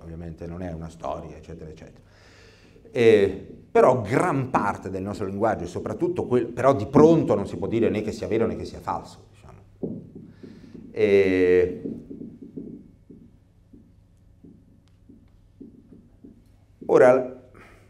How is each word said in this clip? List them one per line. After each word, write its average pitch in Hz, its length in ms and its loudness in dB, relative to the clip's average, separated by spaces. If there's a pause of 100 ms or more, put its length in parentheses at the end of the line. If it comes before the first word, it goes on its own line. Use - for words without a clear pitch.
ovviamente 85 440 -14
non 85 160 -12
è 87 100 -10
una 80 160 -12
storia, 78 480 -12
eccetera, 82 320 -18
eccetera. - 400 -20 (840)
Eh, 104 680 2 (120)
però 143 300 4
gran 135 500 -2
parte 101 400 -4
del 92 120 -8
nostro 98 240 -8
linguaggio, 98 380 -2
e 87 40 -10
soprattutto 135 580 -6
quel, 123 200 0
però 127 280 0
di 104 120 -4
pronto 151 480 6
non 101 120 -2
si - 100 -10
può 90 120 -6
dire 104 200 0
né 101 140 -2
che 104 80 -6
sia 90 160 -10
vero 110 200 0
né 92 100 -6
che 92 80 -10
sia - 160 -16
falso, - 500 -10
diciamo. - 100 -20 (1500)
E 92 920 4 (4000)
ora, 131 560 4 (480)